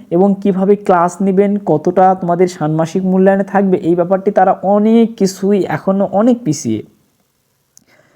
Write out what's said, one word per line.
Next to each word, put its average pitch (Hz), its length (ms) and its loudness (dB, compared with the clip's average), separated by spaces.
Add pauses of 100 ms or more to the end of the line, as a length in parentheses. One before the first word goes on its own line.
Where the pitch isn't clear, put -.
এবং 190 320 2
কিভাবে 190 340 0
ক্লাস 175 460 0
নেবেন, 196 360 0
কতটা 185 580 2
তোমাদের 180 320 0
ষান্মাসিক 160 560 -4
মূল্যায়নে 190 400 2
থাকবে, 196 340 0
এই 170 180 0
ব্যাপারটি 190 360 -2
তারা 185 320 2
অনেক 220 520 2
কিছুই 190 480 -2
এখনও 190 480 -2
অনেক 233 320 0
পিছিয়ে। 123 400 -4 (1300)